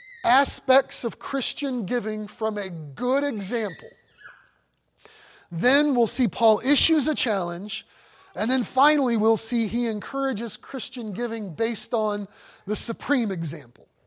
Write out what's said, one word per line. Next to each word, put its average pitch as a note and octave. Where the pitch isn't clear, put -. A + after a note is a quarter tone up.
aspects C4
of A#3
Christian C4
giving G#3+
from A3
a G3
good F3
example. G#3+
Then C4
we'll A#3+
see A#3+
Paul A3
issues C#4+
a D#4
challenge, F#3+
and G#3+
then B3+
finally C4
we'll A3
see A3+
he A#3
encourages A#3
Christian A#3
giving G#3+
based A3+
on G#3
the G#3
supreme A#3
example. D#3